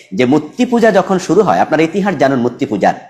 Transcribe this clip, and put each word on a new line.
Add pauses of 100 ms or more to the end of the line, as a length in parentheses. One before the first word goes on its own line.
(140)
যে
মূর্তি
পূজা
যখন
শুরু
হয়,
আপনার
ইতিহাস
জানুন
মূর্তি
পূজার। (160)